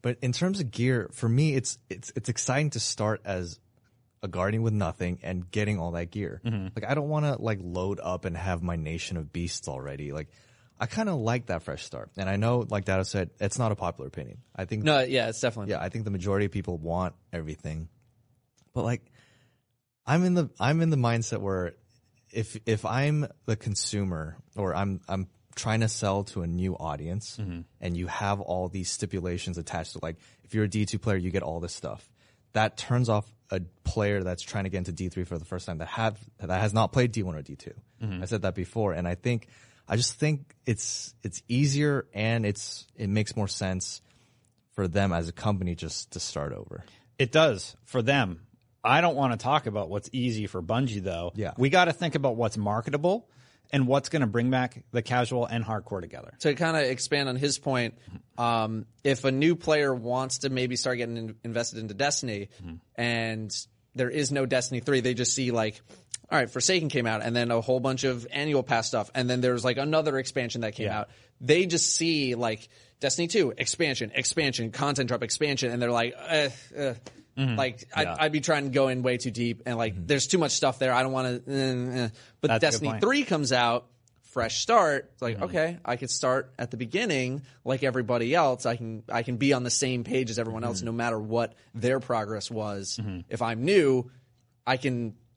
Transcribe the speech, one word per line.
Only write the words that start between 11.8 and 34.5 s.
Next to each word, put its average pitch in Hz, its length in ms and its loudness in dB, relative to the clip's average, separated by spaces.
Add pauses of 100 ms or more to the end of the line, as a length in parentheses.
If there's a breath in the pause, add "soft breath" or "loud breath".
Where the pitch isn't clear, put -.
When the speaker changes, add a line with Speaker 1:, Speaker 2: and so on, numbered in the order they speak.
Speaker 1:
start. 60 320 -12
And 95 120 -2
I 98 80 2
know, 117 320 2
like 101 160 0
Datto 95 180 2
said, 95 260 -2 (100)
it's 101 200 0
not 113 120 2
a 101 40 2
popular 85 320 -4
opinion. 69 320 -12 (160)
I 95 100 -6
think 107 180 -4
Speaker 3:
No, 151 160 6
yeah, 127 300 2
it's 110 100 -6
definitely 107 320 -2
Speaker 1:
Yeah, 90 100 0
I 92 80 -4
think 110 160 -6
the 104 60 -2
majority 98 360 2
of 92 40 -2
people 90 260 -4
want 85 360 -2 (200)
everything. 78 540 -8 (840)
But, 123 100 -2
like, 120 180 -2 (1040 soft breath)
I'm 165 180 4
in 180 100 4
the, 170 160 2 (100)
I'm 151 220 4
in 165 80 4
the 151 80 4
mindset 117 420 2
where 95 340 -2 (580)
if, 110 340 -6
if 110 200 0
I'm 147 420 2 (180)
the 113 100 0
consumer 95 840 -2 (180)
or 95 200 0
I'm, 95 320 -2
I'm 95 200 -4 (280)
trying 110 260 0
to 113 80 2
sell 101 340 0
to 98 200 -6
a 85 40 -2
new 90 280 0
audience 80 640 -6
Speaker 2:
Mm-hmm. 87 220 -6 (200)
Speaker 1:
and 87 160 -2
you 90 100 -2
have 101 320 -2
all 90 300 -2
these 92 200 -6
stipulations 90 680 -4
attached 85 360 -8
to, 85 80 -12
like, 82 160 -8 (260 soft breath)
if - 100 -18
you're 107 120 2
a 101 40 0
D 107 160 0
two 104 140 -4
player, 101 180 0
you 92 140 0
get 95 120 0
all 80 160 -6
this 85 160 -8
stuff. - 340 -10 (440 soft breath)
That 107 240 2
turns 123 320 0
off 104 220 2 (200)
a 95 80 -2 (240)
player 101 400 0
that's 90 180 -4
trying - 220 -4